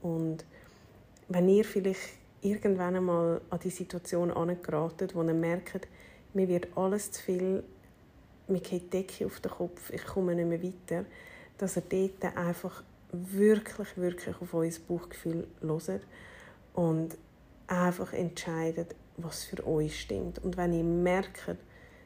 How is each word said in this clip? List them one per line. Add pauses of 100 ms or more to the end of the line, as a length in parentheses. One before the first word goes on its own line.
Und (840)
wenn
ihr
vielleicht (400)
irgendwann
einmal (100)
an
die
Situation
herangeratet,
wo
ihr
merkt, (480)
mir
wird
alles
zu
viel, (880)
mir
geht
die
Decke
auf
den
Kopf,
ich
komme
nicht
mehr
weiter, (520)
dass
ihr
dort
einfach (300)
wirklich,
wirklich
auf
euer (160)
Bauchgefühl (140)
hört (720)
und (520)
einfach
entscheidet, (220)
was
für
euch
stimmt.
Und
wenn
ihr
merkt, (480)